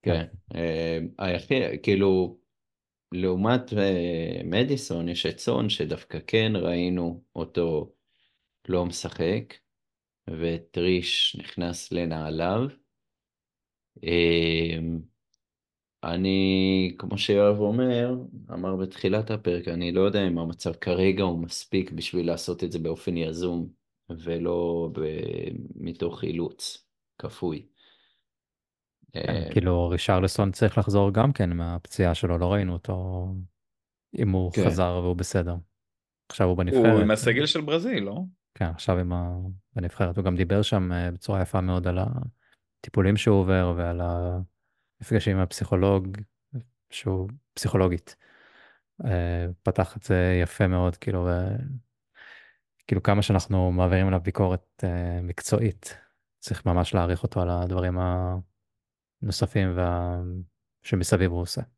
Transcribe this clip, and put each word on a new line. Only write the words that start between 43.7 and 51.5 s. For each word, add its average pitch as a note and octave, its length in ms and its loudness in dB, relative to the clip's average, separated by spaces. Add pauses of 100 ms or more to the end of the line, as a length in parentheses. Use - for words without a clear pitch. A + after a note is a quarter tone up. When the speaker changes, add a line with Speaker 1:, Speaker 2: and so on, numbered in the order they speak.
Speaker 2:
ועל F2 240 -2
המפגשים F2+ 1400 -2
עם F#2+ 60 4
הפסיכולוג, F#2+ 680 2 (840)
שהוא F#2+ 380 -4 (260)
פסיכולוגית. - 640 0 (880)
אה, F2 420 0 (160)
פתח - 340 0
את G2+ 60 -12
זה F2+ 400 4
יפה F#2 240 2
מאוד, F2+ 300 2
כאילו, F2+ 300 -2
ו-, F2+ 300 0 (1300)